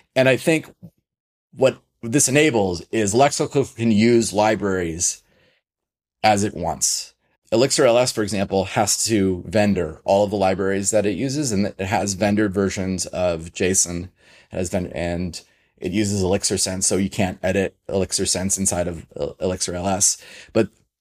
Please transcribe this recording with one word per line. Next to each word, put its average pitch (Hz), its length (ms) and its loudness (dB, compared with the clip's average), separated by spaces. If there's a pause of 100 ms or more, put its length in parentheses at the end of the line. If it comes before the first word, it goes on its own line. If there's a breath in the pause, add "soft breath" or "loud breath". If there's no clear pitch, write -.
(160 soft breath)
And 127 120 4
I 127 100 4
think - 360 -2 (800)
what 131 280 0 (180)
this 123 280 0
enables 120 520 2 (120)
is 104 200 0
lexical 139 640 2
can 117 160 0
use 113 420 4
libraries 95 920 -2 (1000)
as 104 220 2
it 104 100 -4
wants. - 600 -4 (360)
Elixir - 360 2
L 117 120 6
S, 127 140 2
for 110 100 -2
example, 95 440 0
has - 400 0
to 95 400 0
vendor 90 580 0
all 98 200 4
of 101 60 -2
the 104 60 -2
libraries 98 560 0
that 104 140 2
it 101 100 0
uses, 135 340 -4
and 101 160 0
it - 140 -8
has 98 340 -2
vendored 104 360 2
versions 92 560 -2
of 87 460 -4
json. 92 580 -2 (420 soft breath)
It - 60 -8
has 90 120 -4
vend-, 90 220 -4
and 87 480 -4 (380)
it 90 120 -6
uses 101 320 0
Elixir 95 360 0
Sense, 95 280 -4
so 101 100 0
you 95 140 0
can't 95 320 -4
edit 95 340 0 (120)
Elixir 95 380 -2
Sense 92 320 -2
inside 90 280 -2
of, 82 200 -8 (120)
uh, 73 220 -4
Elixir 92 340 -4
L 90 140 -4
S. 95 300 0 (340 loud breath)
But, 113 160 2 (320)